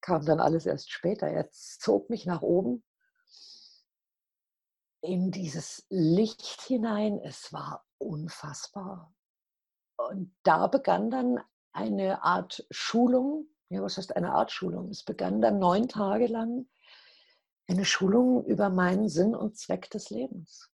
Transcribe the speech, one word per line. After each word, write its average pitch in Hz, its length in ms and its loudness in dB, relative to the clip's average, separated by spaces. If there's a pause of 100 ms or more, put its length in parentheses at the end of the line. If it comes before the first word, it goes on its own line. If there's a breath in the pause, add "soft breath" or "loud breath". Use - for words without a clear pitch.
kam 160 240 0
dann 160 140 4
alles 160 260 2
erst - 260 -4
später. - 360 -2
Er - 240 -4
zog - 580 -2
mich - 160 -4
nach 175 160 -4
oben 208 420 0 (2250 loud breath)
in 180 280 0
dieses 160 580 -8
Licht 190 720 2
hinein. 214 580 0
Es - 340 -14
war 147 320 -10 (140)
unfassbar. 165 1120 -10 (840)
Und 196 360 -6 (100)
da 165 240 6
begann 226 440 2
dann 247 280 0 (320)
eine 196 520 -2
Art 190 480 -2
Schulung. 254 760 2 (220)
Ja, 190 120 -6
was 196 160 -6
heißt 185 180 -8
eine 180 180 -2
Art - 180 2
Schulung? 180 380 -6
Es - 140 -12
begann 196 380 -2
dann 214 180 4
neun 190 280 4
Tage 214 400 0
lang 233 400 -4 (1000 soft breath)
eine 185 180 2
Schulung 247 600 4
über 202 240 2
meinen 185 400 4
Sinn 185 260 2
und 214 220 -4
Zweck - 320 -6
des - 200 -10
Lebens. 208 600 -10 (100)